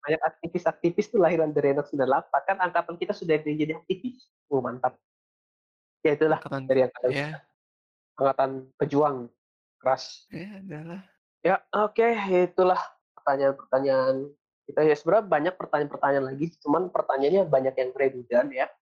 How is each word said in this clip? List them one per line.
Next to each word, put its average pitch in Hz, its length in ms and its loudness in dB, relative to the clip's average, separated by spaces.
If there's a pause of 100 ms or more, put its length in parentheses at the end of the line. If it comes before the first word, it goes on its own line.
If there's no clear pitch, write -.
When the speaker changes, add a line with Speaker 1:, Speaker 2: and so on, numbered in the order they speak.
Speaker 1:
Banyak 151 180 0
aktivis-aktivis 170 840 -2
tuh 226 100 -2
lahiran 160 320 4
dari 147 220 2
anak 147 160 -2
sembilan 135 220 -2
delapan. 139 340 0
Kan 190 160 0
angkatan 170 400 -2
kita 185 100 -6
sudah 160 300 0
ada 151 80 -6
yang 151 100 -2
jadi 151 160 -2
aktivis. - 540 -8 (240)
Oh, 135 80 2
mantap. 123 340 -4 (1080)
Ya, 151 100 2
itulah, 151 240 2
Speaker 2:
Angkatan, 143 300 -8
Speaker 1:
dari 135 180 4
angkatan - 240 -4
Speaker 2:
ya. 135 60 -2
Speaker 1:
kita. 147 220 -6 (760)
Angkatan 135 340 0 (260)
pejuang, 143 400 0 (640)
keras. - 500 -4
Speaker 2:
Ya, 196 320 -14
adalah. 170 380 -12 (420)
Speaker 1:
Ya, 185 140 2 (180)
oke, 214 320 0 (400)
itulah 180 320 2 (400)
pertanyaan-pertanyaan 135 1120 0 (360)
kita. - 160 -2
Ya, 156 120 6
sebenarnya 196 320 2
banyak 165 320 0
pertanyaan-pertanyaan 143 680 0
lagi, 139 200 -4 (160)
cuman 151 280 2
pertanyaannya 143 560 2
banyak 131 280 2
yang 127 160 -2
redundant 131 640 0
ya. 131 120 0 (160)